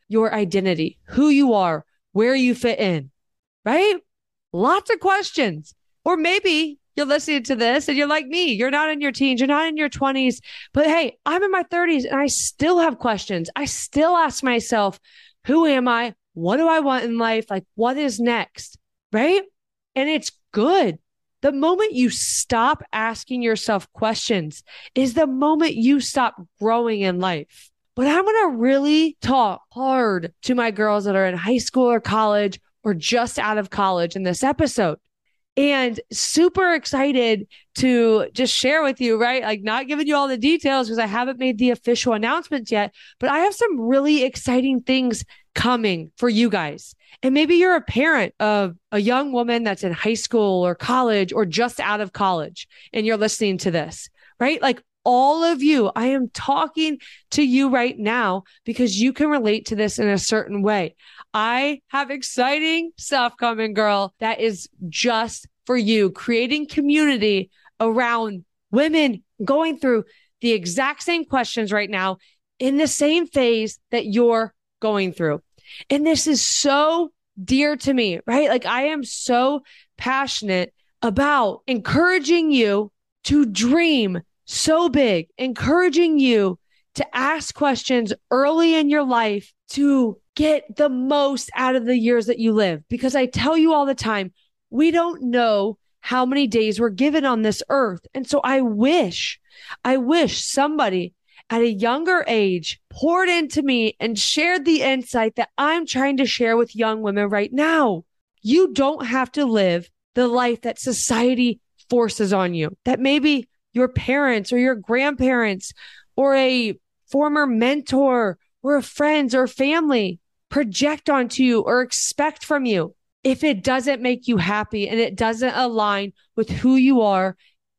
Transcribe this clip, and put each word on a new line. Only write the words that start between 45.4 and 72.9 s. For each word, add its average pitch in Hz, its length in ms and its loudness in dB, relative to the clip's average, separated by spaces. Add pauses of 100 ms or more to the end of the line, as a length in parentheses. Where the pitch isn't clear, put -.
coming 214 600 -2
for 240 140 0
you 226 200 2
guys. 160 460 -6 (280)
And 262 100 0
maybe 302 220 4
you're 359 200 4
a 294 60 0
parent 269 580 0
of 202 380 0 (160)
a 208 60 0
young 254 340 0
woman 233 300 0
that's 202 200 -4
in 185 80 -2
high 214 220 -2
school 202 520 0
or 175 100 0
college 220 580 0
or 208 120 0
just 208 360 -4
out 208 180 -2
of 202 140 -8
college, 175 520 -4 (280)
and 220 120 -2
you're 220 120 0
listening 208 400 -2
to 180 140 -4
this, 165 380 -6 (300)
right? 262 220 -2
Like, 262 200 0 (220)
all 269 400 2
of 330 200 0
you, 277 320 2
I 233 120 -2
am 262 220 0
talking 302 680 -4 (320)
to 294 100 0
you 269 280 4
right 247 280 0
now 208 460 -2 (200)
because 220 380 -2
you 254 100 2
can 302 180 0
relate 220 360 0
to 220 100 -6
this 208 220 -2
in 220 100 0
a 202 100 2
certain 202 440 -2
way. 196 340 -2 (380)
I 254 540 -2
have 269 240 -4
exciting 302 840 -2
stuff 247 400 -2
coming, 220 360 -2
girl, 202 460 0
that 220 200 -4
is 208 300 -4 (180)
just 226 600 -4 (180)
for 254 120 0
you, 208 340 2
creating 240 560 -2
community 277 800 0 (300)
around 226 640 -2 (280)
women 294 520 2 (200)
going 294 360 0
through 240 240 0 (380)
the 233 100 0
exact 220 520 -2
same 339 220 -2
questions 226 460 -4
right 208 180 -2
now 190 280 -4 (420)
in 269 180 0
the 311 100 2
same 311 380 0